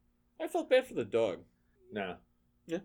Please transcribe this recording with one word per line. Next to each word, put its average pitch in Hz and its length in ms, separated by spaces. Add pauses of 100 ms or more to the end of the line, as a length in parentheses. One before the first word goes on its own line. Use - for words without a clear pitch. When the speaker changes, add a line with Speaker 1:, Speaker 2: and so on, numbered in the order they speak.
(380)
Speaker 1:
I 330 100
felt 320 200
bad 254 180
for - 60
the 123 140
dog. 104 320 (520)
Speaker 2:
Nah. 95 260 (500)
Speaker 1:
Yeah, 165 180